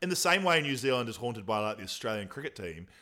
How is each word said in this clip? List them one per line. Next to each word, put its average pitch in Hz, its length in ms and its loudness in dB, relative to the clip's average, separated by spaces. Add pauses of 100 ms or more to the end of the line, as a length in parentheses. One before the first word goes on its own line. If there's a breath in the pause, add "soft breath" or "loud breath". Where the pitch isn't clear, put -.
In 180 80 -2
the 180 60 0
same 185 280 4
way 170 180 6
New 143 140 0
Zealand 123 340 2
is 110 80 -8
haunted 110 280 -4
by, 107 140 2
like, 107 180 0
the 101 60 -12
Australian 104 440 -4
cricket 139 280 -10
team, 85 320 -10 (140 soft breath)